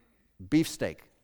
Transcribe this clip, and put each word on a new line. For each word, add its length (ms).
beefsteak. 600